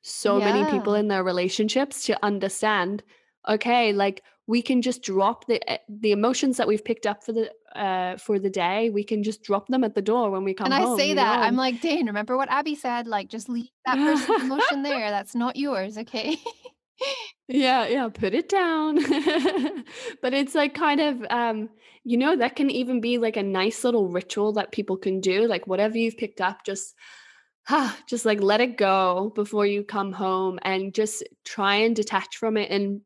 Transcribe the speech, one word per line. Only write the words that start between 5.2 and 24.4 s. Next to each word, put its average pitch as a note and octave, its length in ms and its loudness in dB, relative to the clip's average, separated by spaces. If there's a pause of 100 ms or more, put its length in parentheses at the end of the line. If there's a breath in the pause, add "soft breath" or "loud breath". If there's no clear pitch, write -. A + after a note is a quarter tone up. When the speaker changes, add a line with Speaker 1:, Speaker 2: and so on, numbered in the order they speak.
Speaker 1:
the, A#3 140 0 (100)
eh, - 60 -2 (120)
the G#3+ 240 0
emotions B3 440 2
that A#3 100 2
we've G#3 180 0
picked A3+ 220 -2
up G3+ 160 -4
for A#3 100 -6
the, A3 180 -2 (240)
uh, F#3 420 -2
for G3+ 220 0
the F#3+ 100 0
day. F#3+ 400 0
We G#3 140 -2
can G#3 200 -2
just G#3+ 200 -4
drop G3+ 260 0
them C4 140 2
at G#3+ 120 -2
the G3+ 80 2
door G#3+ 280 2
when F#3+ 140 -2
we F#3+ 80 -2
come G3 200 -2
Speaker 2:
And - 0 -
I C4+ 120 4
Speaker 1:
home, - 0 -
Speaker 2:
say C#4 280 2
Speaker 1:
you - 20 0
Speaker 2:
that, C#4 60 4
Speaker 1:
know? A3 200 4
Speaker 2:
I'm A#3 140 2
Speaker 1:
And - 0 -
Speaker 2:
like, C4 240 0
"Dane, D#4+ 280 0
remember G#3+ 280 -2
what C4+ 140 0
Abby D4 260 0
said? A#3+ 320 -4
Like, G3+ 220 -4
just A3+ 200 -10
leave A#3+ 200 -6 (160)
that C4 160 2
person's D4+ 380 4
Speaker 1:
<laughs> - 20 0
Speaker 2:
emotion C#4 420 0
there. C4+ 280 -2
That's G3+ 240 -6
not A#3+ 200 -2
yours, G#3+ 420 -4
okay?" A#3 460 -4
<laughs> - 40 -10 (1000 loud breath)
Speaker 1:
Yeah, B3+ 380 2
yeah, A#3+ 220 0
put G3 240 -2
it E4 160 -2
down. D#4+ 480 0
<laughs> D4+ 880 0 (360 loud breath)
But B3 120 -2
it's, C#4 220 0
like, D4 180 2
kind D4 260 2
of, C#4+ 300 -2
um, A3+ 400 -2 (340 soft breath)
you A#3 140 2
know, C#4+ 180 4
that B3 200 0
can C#4 140 2
even B3 320 0
be, A#3+ 160 0
like, A3+ 200 0
a G3+ 60 0
nice G3 400 0
little A#3+ 260 2
ritual F3+ 440 -2